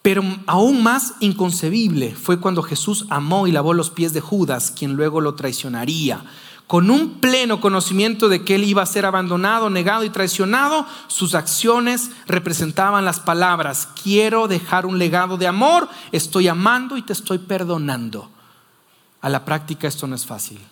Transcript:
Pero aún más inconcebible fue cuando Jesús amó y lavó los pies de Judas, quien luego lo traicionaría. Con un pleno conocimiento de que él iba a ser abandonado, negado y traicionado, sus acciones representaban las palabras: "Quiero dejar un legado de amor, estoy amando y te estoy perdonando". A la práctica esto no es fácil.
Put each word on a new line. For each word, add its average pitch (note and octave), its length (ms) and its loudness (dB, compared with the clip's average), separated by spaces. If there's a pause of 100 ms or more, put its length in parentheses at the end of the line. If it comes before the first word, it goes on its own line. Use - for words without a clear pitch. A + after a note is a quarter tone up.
Pero G3 220 4 (240)
aún A3+ 360 4
más B3+ 380 2
inconcebible F3 920 0
fue F3+ 260 -2
cuando F3+ 220 -2
Jesús G3+ 480 -4
amó D#3 360 0
y F3 60 2
lavó D#3 220 2
los E3 160 0
pies E3 240 -2
de D#3 80 -4
Judas, D3+ 520 -2
quien C#3 200 -4
luego D3+ 260 0
lo D3 140 -2
traicionaría. B2+ 880 -4 (420)
Con F3 240 4
un D#4 300 2
pleno B3+ 400 2
conocimiento G3+ 720 2
de F3+ 120 2
que F#3+ 120 0
él G3+ 100 2
iba G3+ 160 2
a F3+ 60 0
ser G3+ 180 -2
abandonado, F#3+ 640 0
negado G3 340 0
y G#3+ 60 -2
traicionado, A#3 800 0 (220)
sus F3+ 260 -4
acciones A#3+ 760 0 (160)
representaban F#3 800 0
las F3 160 -2
palabras: E3 680 0 (120)
"Quiero A3 460 2
dejar F3+ 380 0
un F#3 120 -2
legado F3+ 380 2
de F3+ 100 0
amor, C#4 440 2 (200)
estoy F3+ 380 2
amando A#3+ 480 2
y A#3 60 -6
te G#3+ 100 -8
estoy F#3+ 240 -4
perdonando". D#3 920 -4 (920)
A C#3 80 -4
la C#3 160 -2
práctica D#3 420 -4
esto C#3+ 200 -6
no C3 100 -6
es B2 80 -8
fácil. G#2 340 -12 (120)